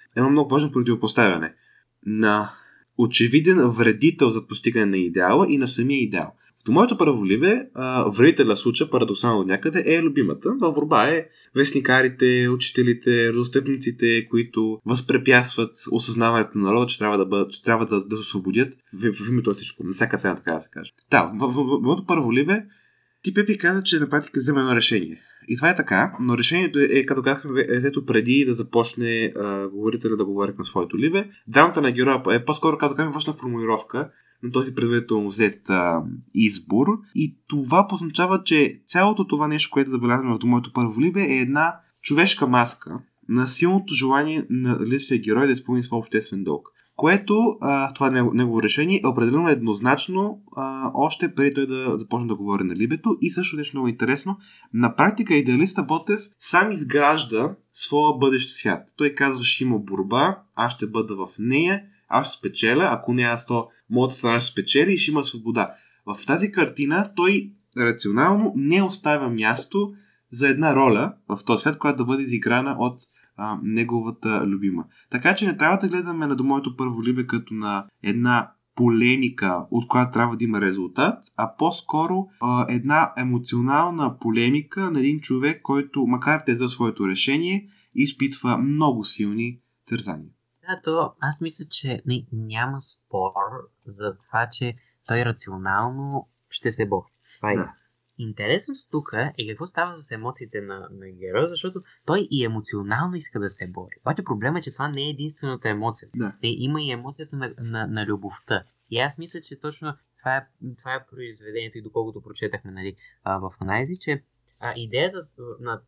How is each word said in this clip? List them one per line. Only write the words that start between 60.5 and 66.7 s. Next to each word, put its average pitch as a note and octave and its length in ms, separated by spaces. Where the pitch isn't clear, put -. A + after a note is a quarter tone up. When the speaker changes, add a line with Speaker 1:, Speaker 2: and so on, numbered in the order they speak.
Speaker 1:
аз A#2+ 180
ще A2+ 140
бъда G#2+ 300
в F#2 120
нея, D#3+ 440
аз - 200
ще - 100
спечеля, B2 520
ако A#2+ 220
не B2 100
аз, A#2 240
то A#2 220
моята B2+ 240
страна A#2+ 260
ще B2+ 120
спечели D3+ 400
и F3 60
ще - 120
има D3 140
свобода.“ A2+ 500
В G2+ 200
тази F3 260
картина D#3+ 640